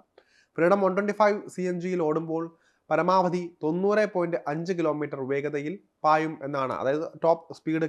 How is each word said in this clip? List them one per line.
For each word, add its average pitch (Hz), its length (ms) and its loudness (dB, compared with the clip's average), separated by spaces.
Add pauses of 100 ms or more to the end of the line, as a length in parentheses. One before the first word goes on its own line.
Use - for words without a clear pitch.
(580)
ഫ്രീഡം 180 280 6
വൺ 185 120 2
ട്വന്റി 202 220 -2
ഫൈവ് 208 200 4 (160)
സി 180 160 -4
എൻ 180 120 -4
ജിയിൽ 180 240 -2
ഓടുമ്പോൾ 160 380 -2 (460)
പരമാവധി 180 500 2 (220)
തൊണ്ണൂറ് 202 500 2
പോയിന്റ് 170 260 -2 (120)
അഞ്ച് 170 260 -4
കിലോമീറ്റർ 147 420 -2 (120)
വേഗതയിൽ 147 440 -4 (300)
പായും 156 260 4 (140)
എന്നാണ്, 135 340 -2
അതായത് 147 260 0 (200)
ടോപ്പ് 165 320 2
സ്പീഡ് 160 300 -2